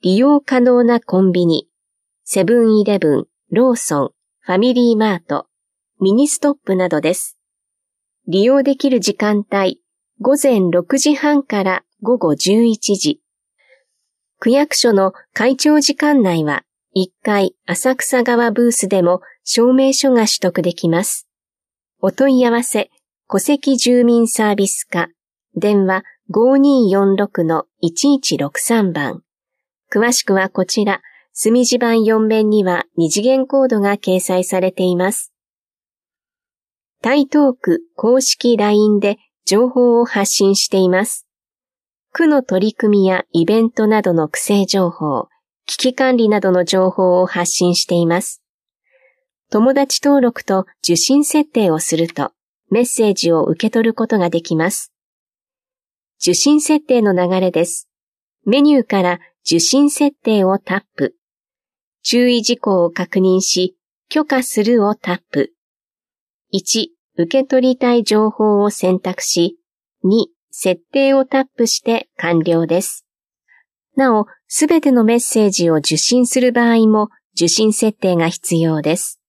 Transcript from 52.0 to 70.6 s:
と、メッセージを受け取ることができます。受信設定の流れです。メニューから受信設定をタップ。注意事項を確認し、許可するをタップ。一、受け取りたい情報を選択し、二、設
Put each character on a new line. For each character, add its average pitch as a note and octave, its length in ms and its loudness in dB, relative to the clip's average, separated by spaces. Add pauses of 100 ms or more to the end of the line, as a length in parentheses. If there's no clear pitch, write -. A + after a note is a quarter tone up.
と、 - 240 -6 (380)
メ G#3 100 2
ッ B3 40 2
セ A3 260 -2
ー G3 40 0
ジ E3+ 180 -2
を D#3+ 120 0
受 E3 140 -4
け A3 120 -2
取 A3+ 200 0
る A3+ 40 -4
こ A3+ 120 -4
と A3 120 0
が F3+ 100 0
で E3+ 140 -4
き E3+ 140 -4
ま E3 140 0
す。 - 220 -12 (1300)
受 F3 140 0
信 D4 260 2
設 D4+ 240 -2
定 B3 160 0
の G#3 140 2
流 F3+ 140 0 (120)
れ F#3 100 0
で E3+ 140 0
す。 - 240 -12 (560)
メ B3+ 160 0
ニ D4 160 4
ュ C4 60 2
ー - 40 -4
か G3 160 0
ら F3+ 180 -2 (260)
受 E3 140 0
信 C#4 280 2
設 C#4+ 260 -2
定 G#3+ 300 -2
を F#3+ 140 0
タ F#3+ 200 -6
ッ - 40 -8 (140)
プ。 - 180 -4 (880)
注 B3 260 0
意 A#3+ 140 0
事 B3 160 -2
項 F#3 260 0
を E3+ 60 0
確 F3+ 300 -4
認 F#3 200 2
し、 F#3 360 -4 (320)
許 D4+ 160 -2
可 C4+ 180 -2
す - 200 -4
る A3+ 220 2
を G#3 100 0
タ - 180 -8
ッ F3+ 80 -6 (100)
プ。 - 240 -4 (960)
一、 G3 440 -6 (220)
受 F3 260 0
け - 20 0
取 B3+ 260 2
り B3+ 60 0
た B3 180 0
い A#3+ 100 0
情 G#3+ 260 0
報 G#3+ 320 0
を G#3 80 0
選 F#3 300 -2
択 - 220 -8
し、 - 360 -2 (460)
二、 G#3 260 0 (200)
設 F3+ 300 -4 (120)